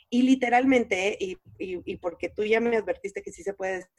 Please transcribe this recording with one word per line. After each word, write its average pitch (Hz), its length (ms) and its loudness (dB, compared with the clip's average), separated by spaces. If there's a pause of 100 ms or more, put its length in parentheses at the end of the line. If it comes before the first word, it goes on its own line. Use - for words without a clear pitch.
Y 240 140 2
literalmente, 240 960 4
y, 190 140 -4 (260)
y, 185 260 -8
y 190 120 -8
porque 175 320 -6
tú 208 160 -4
ya 220 160 4
me 233 160 0
advertiste 196 440 -6
que 196 120 -14
sí 175 100 -18
se 196 100 -6
puede 190 340 -6 (100)